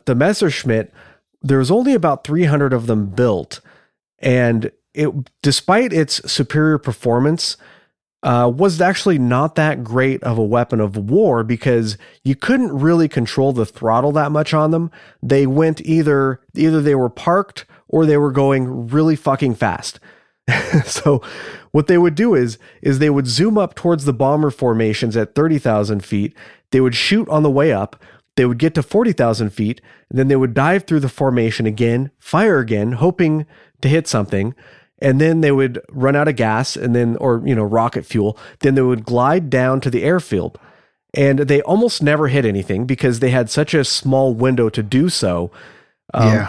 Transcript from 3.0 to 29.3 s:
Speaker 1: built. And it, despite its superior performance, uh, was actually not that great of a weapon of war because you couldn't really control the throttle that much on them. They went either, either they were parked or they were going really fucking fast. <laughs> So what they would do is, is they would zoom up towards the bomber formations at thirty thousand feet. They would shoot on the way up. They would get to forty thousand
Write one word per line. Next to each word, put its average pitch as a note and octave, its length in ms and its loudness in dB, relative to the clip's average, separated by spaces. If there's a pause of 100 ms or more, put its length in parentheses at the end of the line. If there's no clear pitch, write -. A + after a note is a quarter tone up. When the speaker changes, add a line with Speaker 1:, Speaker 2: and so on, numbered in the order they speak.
Speaker 1:
built. G2 540 -2 (600)
And A#2+ 500 0 (240)
it, D3 160 -2 (320)
despite F#3+ 500 0
its D#3+ 280 -2 (100)
superior D3+ 480 0
performance, C3 800 -2 (640)
uh, B2 260 2
was D#3+ 320 0
actually F#3 380 0
not B2+ 360 0
that D3+ 300 -2
great B2+ 380 0
of A#2 160 -2
a A2+ 40 2
weapon A#2 380 0
of G#2 160 -2
war A#2+ 480 0
because A#2 540 -2 (240)
you C3+ 120 0
couldn't A#3+ 380 -2
really D#3+ 340 2
control C3+ 460 -2
the A#2 140 -2
throttle B2 460 0
that D3 200 0
much D3+ 220 -2
on D#3 160 2
them. E3 200 -2 (320)
They C3+ 240 2
went D#3 360 0
either, C#3+ 580 0 (140)
either D#3+ 260 2
they D3 140 2
were B2+ 160 0
parked - 560 -4 (200)
or D#3+ 200 2
they D3+ 100 4
were D3 160 2
going C3 560 0
really D#3 280 2
fucking C3+ 400 -2
fast. - 440 -6 (480)
<laughs> - 380 0
So - 360 -2 (500)
what D3 140 0
they F3+ 120 4
would E3+ 160 2
do G#3+ 200 2
is, A#2+ 240 0 (220)
is C3+ 180 0
they D3+ 120 2
would C#3 160 0
zoom F3+ 320 0
up F#3 160 -2
towards E3 320 -2
the C#3+ 80 0
bomber C#3+ 360 0
formations A2+ 680 -2
at G#2+ 160 -4
thirty D#3 240 2
thousand G#2 460 -2
feet. G2+ 300 -4 (360)
They C3 100 4
would B2+ 140 2
shoot G#3 340 0
on D3+ 140 2
the D3+ 80 2
way C#3 220 2
up. G2+ 300 -6 (340)
They B2+ 100 4
would A#2+ 120 0
get D#3+ 180 0
to D3+ 60 0
forty A3 300 0
thousand A2+ 380 0